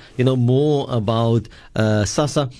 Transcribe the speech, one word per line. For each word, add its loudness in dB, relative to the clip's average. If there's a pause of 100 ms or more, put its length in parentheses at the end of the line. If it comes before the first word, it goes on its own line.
(200)
you 2
know, 2
more 2
about, 0 (260)
uh, 0
sasa -2